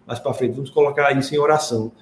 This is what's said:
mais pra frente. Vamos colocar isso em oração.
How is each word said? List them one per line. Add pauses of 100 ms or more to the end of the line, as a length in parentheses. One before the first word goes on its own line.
mais
pra
frente.
Vamos
colocar
isso
em
oração. (100)